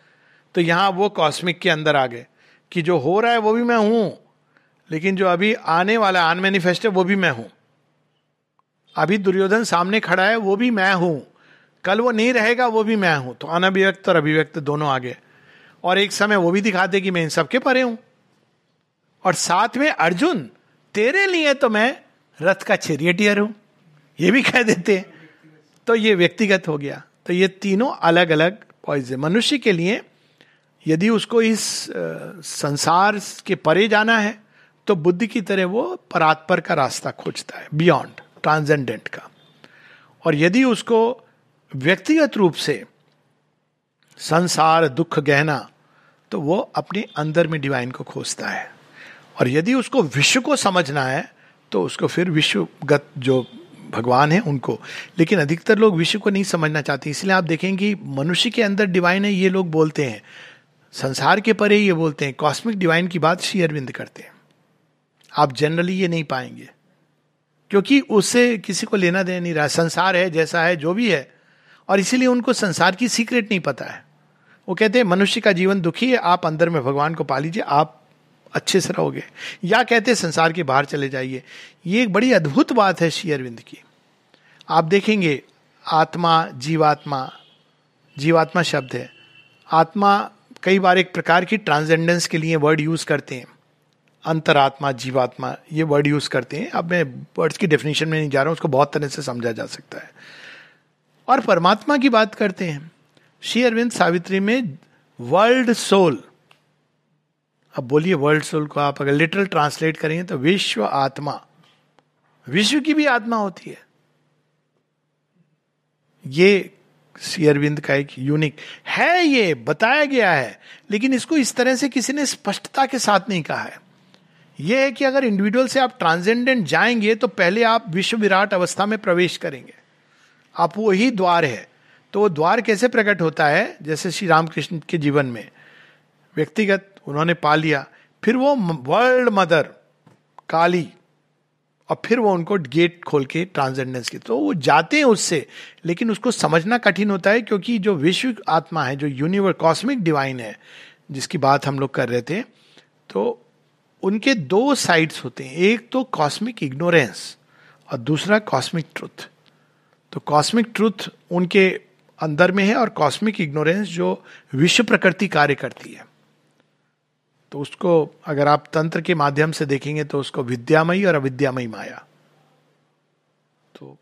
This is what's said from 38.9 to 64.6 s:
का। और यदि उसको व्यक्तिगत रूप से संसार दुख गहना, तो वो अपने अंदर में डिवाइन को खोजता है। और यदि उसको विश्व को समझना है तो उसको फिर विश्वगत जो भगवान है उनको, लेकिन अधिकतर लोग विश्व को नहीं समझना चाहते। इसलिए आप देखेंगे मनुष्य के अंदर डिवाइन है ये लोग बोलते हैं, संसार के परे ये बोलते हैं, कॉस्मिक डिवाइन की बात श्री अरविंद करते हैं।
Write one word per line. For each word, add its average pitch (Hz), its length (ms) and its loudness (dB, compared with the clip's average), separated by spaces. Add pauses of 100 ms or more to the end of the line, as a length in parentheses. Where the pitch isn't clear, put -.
का। - 220 -16 (960)
और 160 100 2
यदि 180 280 4
उसको 233 640 0 (500)
व्यक्तिगत 190 640 2
रूप 180 160 4
से - 320 -6 (1300)
संसार 160 720 2
दुख 156 320 -2
गहना, 143 500 0 (640)
तो 196 100 -6
वो 156 160 0 (180)
अपने 196 300 -6 (100)
अंदर 156 320 0
में 156 140 -4
डिवाइन 127 300 -4
को - 120 -14
खोजता - 440 -10
है। - 240 -8 (680)
और 127 80 -8
यदि 160 260 -4
उसको 262 300 -4
विश्व 143 380 -2
को 285 140 -2
समझना 151 480 -2
है 131 300 -6 (380)
तो 190 120 -2
उसको - 240 -4
फिर 175 240 -2
विश्वगत 143 720 -2 (120)
जो 131 300 0 (420)
भगवान 123 420 2
है 180 80 4
उनको, 139 420 -4 (380)
लेकिन 170 200 2
अधिकतर 165 380 0
लोग 214 180 4
विश्व 165 240 0
को 208 100 -2
नहीं 196 140 0
समझना 156 380 -2
चाहते। 139 280 -4
इसलिए 190 240 -2
आप 185 100 2
देखेंगे 185 600 -2
मनुष्य 143 460 -2
के 226 140 0
अंदर 202 220 0
डिवाइन 180 400 0
है 208 80 0
ये 185 160 2
लोग 185 220 -2
बोलते 156 340 0
हैं, 107 160 -8 (680)
संसार 139 480 0
के 214 140 0
परे 208 240 2
ये 202 160 4
बोलते 156 320 -2
हैं, 135 80 -6
कॉस्मिक 185 460 -2
डिवाइन 175 280 2
की 175 120 -4
बात 170 220 2
श्री - 200 -2
अरविंद 147 300 -4
करते - 320 -16
हैं। - 100 -20 (1040)